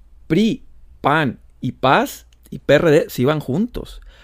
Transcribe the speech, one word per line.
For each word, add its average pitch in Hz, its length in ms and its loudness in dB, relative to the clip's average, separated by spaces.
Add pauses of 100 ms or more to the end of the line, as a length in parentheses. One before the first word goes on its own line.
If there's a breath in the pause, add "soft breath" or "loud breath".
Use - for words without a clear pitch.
(260)
pri, 190 360 0 (380)
pan 143 380 -2 (220)
y 127 120 -6
pas 175 540 -2 (220)
y - 120 -14
P - 140 2
R 156 160 4
D - 180 4
sí - 160 -4
van 147 160 0
juntos. - 600 -6 (240 soft breath)